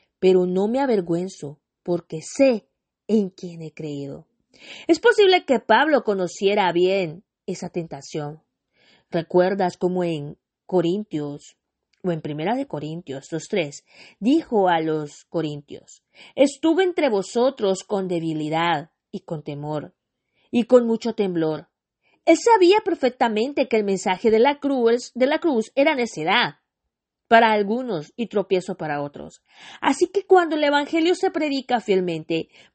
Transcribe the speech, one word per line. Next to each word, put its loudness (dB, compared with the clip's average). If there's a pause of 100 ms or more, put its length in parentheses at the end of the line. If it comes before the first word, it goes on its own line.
(200)
"Pero 4
no -2
me -2
avergüenzo, -4 (200)
porque -6
sé 0 (400)
en 2
quién -16
he -14
creído". -12 (600)
Es 2
posible 4
que 0
Pablo 2
conociera 0
bien 0 (200)
esa -10
tentación. -10 (720)
¿Recuerdas 0
cómo -2
en -8 (280)
Corintios, -4 (460)
o -2
en -6
Primera -4
de -6
Corintios -12
dos -8
tres, -6 (380)
dijo 2
a 2
los -6
corintios, -10 (320)
"Estuve 2
entre 0
vosotros -2
con -4
debilidad -4 (200)
y -12
con -12
temor, -8 (580)
y 2
con 6
mucho -2
temblor"? -2 (560)
Él 6
sabía 4
perfectamente -2
que 0
el 2
mensaje 0
de 6
la 2
cruz, 0
de 2
la 0
cruz -2
era 2
necedad -2 (680)
para 6
algunos -4
y -6
tropiezo -2
para -6
otros. -14 (400)
Así 0
que -6
cuando 4
el -2
evangelio 0
se -2
predica -4
fielmente, -2 (280)